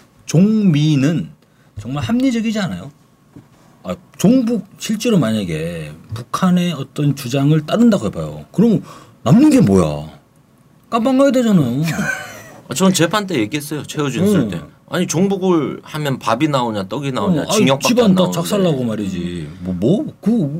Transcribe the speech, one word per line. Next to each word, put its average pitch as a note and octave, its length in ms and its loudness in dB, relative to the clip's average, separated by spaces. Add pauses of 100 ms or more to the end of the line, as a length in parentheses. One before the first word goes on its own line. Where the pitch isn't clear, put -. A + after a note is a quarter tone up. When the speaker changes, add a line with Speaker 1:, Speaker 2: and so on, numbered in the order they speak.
(260)
Speaker 1:
종미는 D#3 1040 2 (500)
정말 C#3 240 -8
합리적이지 A3+ 560 -2
않아요? B2 320 -6 (920)
아, F#3 120 -6 (220)
종북 A#3 480 2 (120)
실제로 A3 400 -2
만약에 E2+ 760 -2 (200)
북한의 F3 600 -2
어떤 C#3 420 -4
주장을 C#3 500 0
따른다고 G3+ 420 2
해봐요. D2+ 440 -8
그럼 G#3+ 300 2 (420)
남는 A#3 260 6
게 C4+ 120 6
뭐야? D#2 580 2 (720)
깜빵 B3 280 0
가야 C#4 140 4
되잖아요. F3 500 2 (420)
Speaker 2:
<laughs> - 440 -20
아, D3 60 -10
전 F#3 200 2
재판 F3+ 340 0
때 F3+ 120 -6
얘기했어요. C#3+ 440 -6
최우진 D3 400 -4
Speaker 1:
응. G#3 80 2
Speaker 2:
쓸 C3+ 180 2
때. E2+ 120 -8 (280)
아니, F3+ 180 -4
종북을 F3 760 0
하면 C#3+ 360 -4
밥이 A#2+ 300 0
나오냐, A#2 380 -2
떡이 C3+ 240 -6
나오냐, D#3+ 300 0
Speaker 1:
어, - 20 -4
아니, - 100 -4
Speaker 2:
징역밖에 C3+ 340 2
Speaker 1:
집안 A#3+ 180 4
Speaker 2:
안 F#3 100 6
Speaker 1:
다 F#3 80 4
Speaker 2:
나오는데. - 180 -2
Speaker 1:
작살나고 E3+ 420 0
말이지. F2 680 -6 (120)
뭐, F#2 120 -6
뭐? D3+ 320 0 (160)
그 G3 280 0 (100)